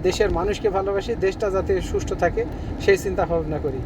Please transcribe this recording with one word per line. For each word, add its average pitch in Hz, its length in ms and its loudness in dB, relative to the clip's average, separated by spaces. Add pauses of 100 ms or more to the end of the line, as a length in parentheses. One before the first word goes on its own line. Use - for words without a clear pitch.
দেশের 185 280 4
মানুষকে 190 380 0
ভালোবাসি, 196 460 -2
দেশটা 190 340 0
যাতে 185 320 0
সুষ্ঠু 190 340 -2
থাকে 196 300 0 (360)
সেই 196 160 6
চিন্তা 185 280 0
ভাবনা 156 320 -2
করি 139 280 -2